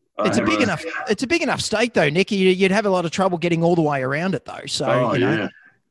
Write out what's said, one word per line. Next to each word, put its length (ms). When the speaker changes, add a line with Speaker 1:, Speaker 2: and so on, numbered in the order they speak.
Speaker 1:
I 100
Speaker 2:
It's 100
a 40
Speaker 1:
have 80
Speaker 2:
big 100
Speaker 1:
a 40
Speaker 2:
enough, 200
it's 140
a 40
big 160
enough 180
state, 320
though, 160
Nick. 220
You, 180
you'd 220
have 140
a 40
lot 160
of 60
trouble 260
getting 260
all 120
the 60
way 200
around 340
it, 80
though. 240
So, 180
Speaker 1:
Oh, 280
Speaker 2:
you 60
know. 180
Speaker 1:
yeah. 100